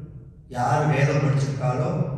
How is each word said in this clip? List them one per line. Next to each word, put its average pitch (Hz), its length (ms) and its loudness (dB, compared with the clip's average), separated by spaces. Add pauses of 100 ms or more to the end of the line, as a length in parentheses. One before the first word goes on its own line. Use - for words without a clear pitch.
(480)
யார் 123 380 0
வேதம் 147 300 2
படிச்சிருக்காளோ 131 1040 0